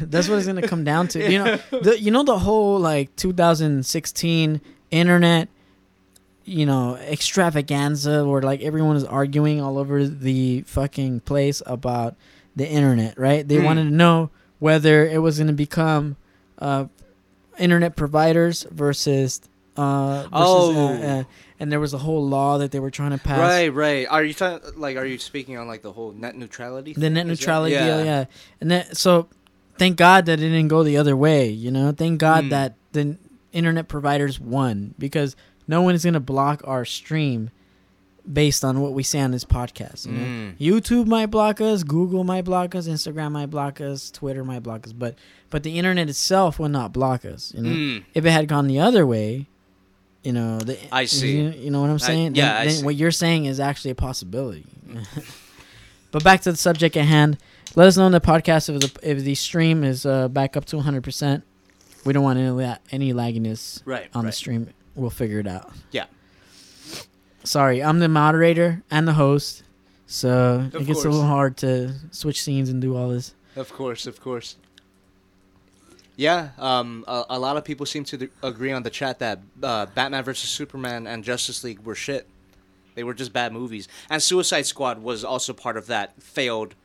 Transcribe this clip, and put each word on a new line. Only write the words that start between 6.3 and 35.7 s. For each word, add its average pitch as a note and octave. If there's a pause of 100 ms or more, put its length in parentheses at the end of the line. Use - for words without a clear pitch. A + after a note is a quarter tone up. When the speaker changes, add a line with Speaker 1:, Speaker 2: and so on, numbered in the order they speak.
Speaker 1:
you E3
know, B2+
extravaganza D3
where, C#3
like, C3+
everyone D3+
is C#3
arguing D3
all C#3
over C#3
the C3
fucking C3+
place C#3+
about B2 (400)
the C#3
internet, C3
right? C#3+
They D3
Speaker 2:
Hmm. D3
Speaker 1:
wanted D#3+
to D3
know E3 (280)
whether D#3
it D#3+
was D#3+
gonna D#3
become, D3 (420)
uh, C#3 (720)
internet E3+
providers D#3+
versus, C#3+ (340)
uh, C#3
versus, -
Speaker 2:
Oh. F3 (140)
Speaker 1:
uh, B2+ (140)
uh, C3 (360)
and D3
there D3
was C#3+
a C#3
whole D3+
law C#3
that C#3+
they C#3
were C3+
trying C#3+
to C#3
pass. C#3
Speaker 2:
Right, F3
right. C#3+
Are D#3
you D3+
talking, F3
like, C#3
are C3
you C3
speaking C3
on, A#2
like, A2
the G#2
whole A2
net A2+
neutrality B2+
Speaker 1:
The D3
Speaker 2:
thing? D#3
Speaker 1:
net E3+
Speaker 2:
Is E3
that -
Speaker 1:
neutrality D#3
deal, C#3
Speaker 2:
Yeah. D#3+
Speaker 1:
yeah. C#3+ (360)
And D#3+
that, F3
so F3 (500)
thank F#3
God F3+
that E3
it D#3+
didn't D#3+
go D#3+
the D3
other D3
way, C#3+
you A2+
know? C#3
Thank D#3+
God D#3+
Speaker 2:
Mm. C3+
Speaker 1:
that C#3 (200)
the D3 (360)
internet E3
providers C#3+
won, A#2+
because C#3 (320)
no D#3+